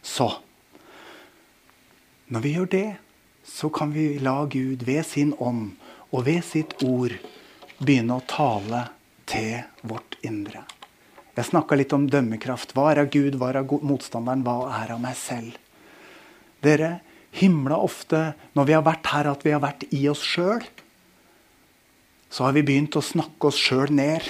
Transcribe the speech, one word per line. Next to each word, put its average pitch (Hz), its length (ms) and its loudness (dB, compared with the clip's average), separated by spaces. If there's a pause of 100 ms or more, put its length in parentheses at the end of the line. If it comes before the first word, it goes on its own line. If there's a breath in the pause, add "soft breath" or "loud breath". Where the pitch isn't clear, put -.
Så, - 160 0 (2000 loud breath)
når 113 80 -2
vi 143 140 0
gjør 180 180 0
det, 190 140 0 (580)
så - 280 -6
kan 147 200 -2
vi 151 280 0
la 131 280 0
Gud 131 380 -2
ved 151 180 0
sin 147 320 0
ånd 117 380 -4 (340 loud breath)
og 127 160 -2
ved 165 200 2
sitt 156 280 -4 (120)
ord 123 280 0 (640 loud breath)
begynne 127 400 2
å 127 120 -8
tale 117 580 -2 (420)
til 113 320 -6 (240)
vårt - 400 -12
indre. 104 380 -8 (760 soft breath)
Jeg 120 140 -4
snakket 151 320 4
litt 135 120 0
om 143 140 2
dømmekraft. 123 680 -2
Hva 143 160 4
er 147 120 4
av 139 100 0
Gud? 139 260 2
Hva 127 120 -2
er 135 100 -2
av 135 80 -6
go-, 147 160 0
motstanderen? 131 580 -2
Hva 123 380 -2
er 113 140 -8
av 117 40 -8
meg 123 160 -6
selv? 117 380 -10 (1120 loud breath)
Dere, 156 320 4 (400 loud breath)
himla 160 420 4
ofte 160 540 -2 (240 loud breath)
når 139 100 4
vi 156 80 6
har 156 80 6
vært 160 300 2
her, 147 180 0
at 139 140 -6
vi 151 80 4
har 147 100 2
vært - 220 -4 (100)
i 139 60 0 (100)
oss - 140 -4
selv, 202 400 0 (1600 soft breath)
så 131 200 0
har 139 80 4
vi 147 80 4
begynt 143 320 2
å 143 80 0
snakke - 440 0
oss 143 120 0
selv 139 340 2
ned. 151 340 2